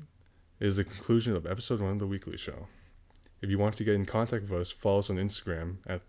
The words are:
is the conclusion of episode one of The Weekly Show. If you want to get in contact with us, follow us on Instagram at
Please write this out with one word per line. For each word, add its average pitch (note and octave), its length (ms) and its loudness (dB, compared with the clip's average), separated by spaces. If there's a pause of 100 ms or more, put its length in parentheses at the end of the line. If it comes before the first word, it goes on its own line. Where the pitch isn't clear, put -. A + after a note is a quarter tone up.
(580)
is G2+ 180 2
the G2 80 2
conclusion A#2 520 2
of D#2+ 100 -2
episode G2+ 340 -2
one G2 120 0
of G#2 60 0
The G2+ 80 -2
Weekly G2 300 -4
Show. - 300 -10 (760)
If G2+ 80 -2
you G2 80 2
want G#2 180 4
to G#2+ 80 -2
get G#2+ 100 6
in G2 120 2
contact A2+ 380 0
with F#2+ 160 -2
us, F2+ 100 -4
follow G2+ 300 4
us G2 100 -2
on F#2+ 60 0
Instagram F2+ 600 -2 (100)
at F2+ 220 -4